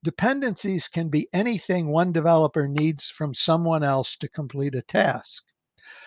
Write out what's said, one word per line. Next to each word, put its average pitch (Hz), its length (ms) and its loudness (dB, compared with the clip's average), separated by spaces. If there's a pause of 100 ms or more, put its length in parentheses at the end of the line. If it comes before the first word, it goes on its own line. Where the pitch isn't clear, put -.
Dependencies 202 840 -2
can 165 180 -4
be 147 240 0
anything 185 560 0
one 165 240 2
developer 160 560 2
needs 151 380 0
from 147 280 -6
someone 165 480 2
else 135 360 0
to 147 100 -8
complete 139 480 -6
a 123 60 -4
task. - 640 -2 (600)